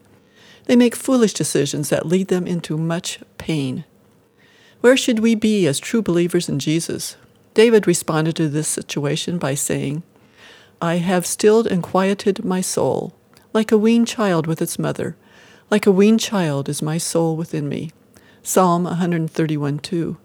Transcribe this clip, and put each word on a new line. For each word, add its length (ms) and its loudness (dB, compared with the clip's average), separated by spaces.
They 100 4
make 180 6
foolish 400 2
decisions 540 -2
that 180 -2
lead 220 0
them 180 0
into 320 -4
much 400 -6
pain. 480 -4
Where 160 6
should 220 0
we 160 2
be 320 2
as 140 0
true 200 -2
believers 480 0
in 120 -2
Jesus? 560 -4
David 340 6
responded 500 0
to 120 0
this 200 -4
situation 680 -4
by 180 -2
saying, 500 -4
"I 180 0
have 280 0
stilled 400 4
and 160 -2
quieted 600 0
my 160 -2
soul, 520 -2
like 200 0
a 60 6
weaned 280 4
child 400 0
with 160 -2
its 160 -8
mother. 380 -6
Like 160 2
a 60 6
weaned 280 6
child 480 -2
is 120 -4
my 180 -2
soul 380 -2
within 320 -6
me." 220 -8
Psalm 440 4
a 80 -4
hundred 360 -2
thirty-one 500 -2
two. 440 -4